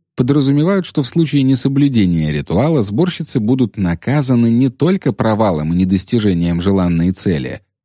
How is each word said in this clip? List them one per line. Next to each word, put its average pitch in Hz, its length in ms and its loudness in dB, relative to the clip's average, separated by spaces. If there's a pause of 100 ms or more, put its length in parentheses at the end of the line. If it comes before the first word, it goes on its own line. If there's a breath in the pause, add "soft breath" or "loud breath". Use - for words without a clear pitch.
(140)
подразумевают, 147 680 0
что - 180 -4
в 127 60 -8
случае 147 340 0
несоблюдения 127 880 2
ритуала 113 520 0
сборщицы 139 580 -2
будут 117 380 0
наказаны 120 720 0
не 123 180 2
только 170 460 0
провалом 104 580 0
и 87 40 0
недостижением 92 840 0
желанной 90 520 0
цели, 67 500 -4 (220)